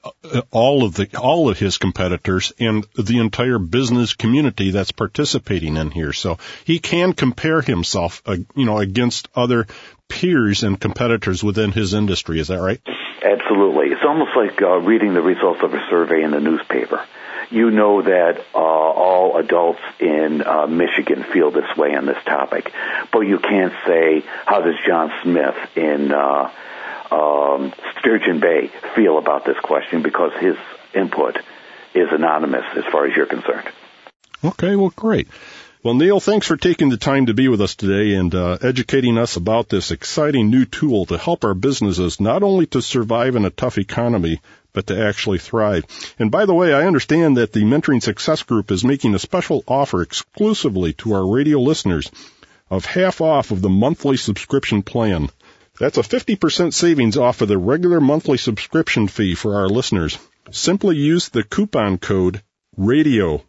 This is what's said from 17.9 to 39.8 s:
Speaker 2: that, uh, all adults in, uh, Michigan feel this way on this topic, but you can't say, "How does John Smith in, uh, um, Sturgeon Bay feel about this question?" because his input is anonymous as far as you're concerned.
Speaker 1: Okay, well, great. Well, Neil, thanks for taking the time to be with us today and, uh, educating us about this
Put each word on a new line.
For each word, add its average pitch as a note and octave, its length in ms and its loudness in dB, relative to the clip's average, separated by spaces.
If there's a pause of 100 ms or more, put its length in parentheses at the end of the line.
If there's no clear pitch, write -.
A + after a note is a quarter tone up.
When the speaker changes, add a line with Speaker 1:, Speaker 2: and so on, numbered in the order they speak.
Speaker 2:
that, E2+ 420 4 (100)
uh, - 40 0
all D#2+ 800 4
adults E2+ 420 2 (220)
in, D#2 440 0
uh, D2+ 220 0
Michigan D#2+ 640 0
feel E2 180 4
this D2+ 280 -4
way D2 180 0
on C#2 100 -4
this - 200 -4
topic, - 480 -4 (400)
but A2 80 2
you G2+ 180 2
can't F#2+ 320 0 (140)
say, E2 380 4 (220)
"How G2+ 140 2
does E2 160 0 (100)
John E2 280 0 (100)
Smith D#2 320 0 (220)
in, D2 340 0
uh, C#2+ 380 0 (600)
um, D2 640 0 (280)
Sturgeon F#2+ 420 0
Bay D#2+ 280 2 (260)
feel F2 220 4
about C#2+ 280 0
this C#2 140 0
question?" D2+ 420 -2
because D#2 400 -2
his F2 160 0 (360)
input F2 440 -2 (560)
is F2 180 2
anonymous D#2 540 0 (100)
as - 160 -4
far D2 140 2
as C#2 100 -2
you're D2+ 100 2
concerned. - 440 -6 (760)
Speaker 1:
Okay, F#3 320 -2
well, G3 180 2
great. G#3+ 360 -2 (540)
Well, A#2 100 0
Neil, F3+ 260 4
thanks G3+ 280 0
for D#3+ 100 0
taking E3 320 0
the A#2+ 80 0
time C3+ 300 2
to A2 60 0
be C3 140 2
with A2 140 2
us F#2+ 140 0
today G2+ 400 0
and, F#2 200 0
uh, F2+ 260 0
educating B2 560 0
us A#2 200 -2
about A2 320 0
this F#2+ 220 -2